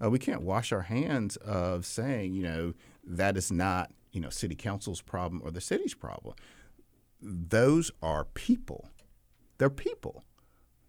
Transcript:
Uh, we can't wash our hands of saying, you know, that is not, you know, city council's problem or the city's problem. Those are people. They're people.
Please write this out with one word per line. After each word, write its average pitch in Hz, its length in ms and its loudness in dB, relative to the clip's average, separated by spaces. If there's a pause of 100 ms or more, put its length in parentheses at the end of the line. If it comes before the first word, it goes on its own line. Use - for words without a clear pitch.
Uh, 110 80 4
we 127 100 6
can't - 240 -2
wash 98 280 0
our 98 120 2
hands 120 540 0
of 90 480 0
saying, 113 480 -2
you 95 100 -2
know, 85 300 -2 (300)
that 95 320 2
is 92 160 0
not, 90 400 2 (220)
you 92 80 -2
know, 69 80 -4
city 85 260 -4
council's 98 460 -4
problem 90 420 -4
or 82 80 -6
the 87 80 -6
city's - 340 -2
problem. 53 420 -10 (840)
Those 110 680 4 (100)
are 151 220 2
people. - 680 -2 (680)
They're 135 120 6
people. - 540 -6 (640)